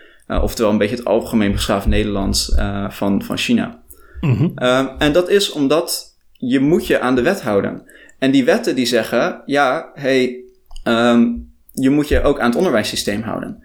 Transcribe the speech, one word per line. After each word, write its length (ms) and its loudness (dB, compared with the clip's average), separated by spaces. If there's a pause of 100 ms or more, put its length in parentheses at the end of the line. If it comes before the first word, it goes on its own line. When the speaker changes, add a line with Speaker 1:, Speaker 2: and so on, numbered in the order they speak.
(260)
Speaker 1:
Eh, 160 -2
oftewel 280 0
een 80 2
beetje 180 0
het 80 -8
algemeen 480 0
beschaafd 340 -2
Nederlands, 680 0
eh, 360 0
van, 320 -2
van 160 -6
China. 480 -2 (340)
Speaker 2:
Mhm. 340 2
Speaker 1:
Ehm, 320 0 (120)
en 140 2
dat 160 2
is 240 2
omdat 640 -2 (160)
je 280 -2
moet 260 2
je 140 2
aan 140 0
de 80 2
wet 200 0
houden. 400 -2 (360)
En 120 0
die 140 4
wetten 300 0
die 120 0
zeggen, 600 -2
ja, 480 0
hey, 500 -2 (380)
ehm, 440 4 (460)
je 180 0
moet 180 0
je 140 2
ook 180 2
aan 80 0
het 100 0
onderwijssysteem 640 0
houden. 420 -8